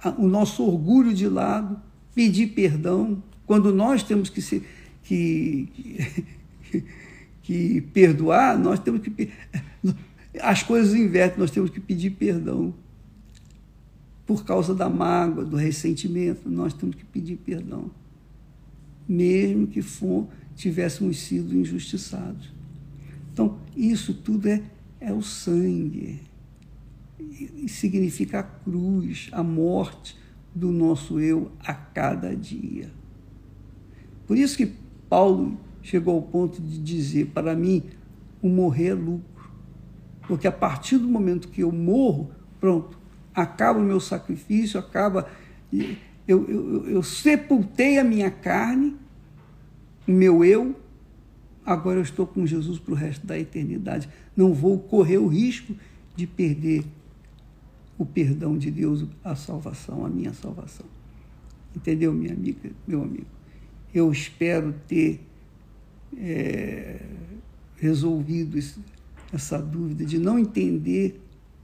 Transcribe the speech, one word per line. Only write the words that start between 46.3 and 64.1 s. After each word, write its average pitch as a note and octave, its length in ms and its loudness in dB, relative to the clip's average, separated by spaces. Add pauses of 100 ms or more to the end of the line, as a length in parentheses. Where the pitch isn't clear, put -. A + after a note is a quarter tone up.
eu, G#3 420 -2
eu F#3 140 2
sepultei C#4 920 2
a C4+ 60 6
minha G#3+ 260 4
carne, A#3+ 640 0 (1120)
o F#3+ 40 2
meu F3+ 340 8
eu, A#3+ 300 6 (920)
agora F#3 320 0
eu F3+ 60 2
estou F3+ 240 -4
com F#3 180 -2
Jesus D#3+ 340 -2
pro - 140 -6
resto D3+ 320 -6
da D#3+ 140 -6
eternidade. D#3 720 -6 (260)
Não F#3 180 8
vou F#3 260 4
correr F#3+ 380 4
o G#3 100 4
risco G#3+ 480 0 (400)
de F3 120 -6
perder D#3 580 0 (1120)
o D#3 80 -2
perdão D3+ 520 0
de D3+ 140 -2
Deus, D3+ 340 -2 (180)
a D3 120 -6
salvação, - 720 -10
a - 40 -6
minha - 240 -6
salvação. - 520 -14 (920)
Entendeu, D#3+ 380 0
minha E3 200 -4
amiga, - 380 -6 (160)
meu D3+ 160 -2
amigo? - 240 -10 (680)
Eu E3 180 4